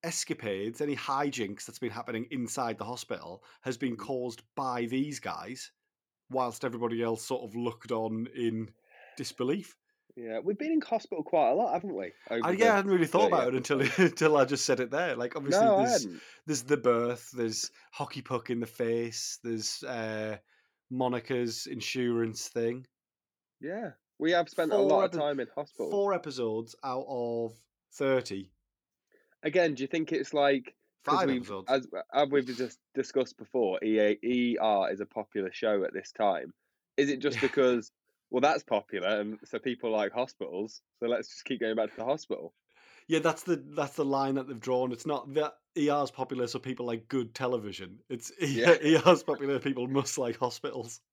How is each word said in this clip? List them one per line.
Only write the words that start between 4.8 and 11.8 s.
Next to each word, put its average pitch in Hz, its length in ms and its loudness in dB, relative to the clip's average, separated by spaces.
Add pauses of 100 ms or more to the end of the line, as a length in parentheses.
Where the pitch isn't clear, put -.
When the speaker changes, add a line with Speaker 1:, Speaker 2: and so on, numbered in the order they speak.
Speaker 1:
these 131 320 -4
guys, 90 540 -10 (580)
whilst 123 340 -4
everybody 117 380 -2
else 117 240 -2
sort 127 160 -4
of 110 140 -12
looked 117 340 -6
on 113 380 -2
in 110 420 -4 (460)
disbelief. 139 600 -4 (380)
Speaker 2:
Yeah, 113 240 -4
we've 185 180 2
been 302 140 -4
in 320 100 6
hospital 196 440 -2
quite 143 260 6
a 139 40 6
lot, 202 180 2
haven't 175 240 -2